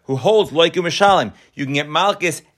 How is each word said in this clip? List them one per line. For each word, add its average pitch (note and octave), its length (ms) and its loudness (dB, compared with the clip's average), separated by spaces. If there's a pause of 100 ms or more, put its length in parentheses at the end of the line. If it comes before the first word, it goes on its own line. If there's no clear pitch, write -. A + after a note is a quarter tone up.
who C3+ 100 -4
holds F3+ 340 2
Loiku E3 280 0
Mishalim. F3 540 2 (220)
You C#3+ 120 -8
can C#3 100 -4
get D3 120 -2
Malchus F3 540 -2 (160)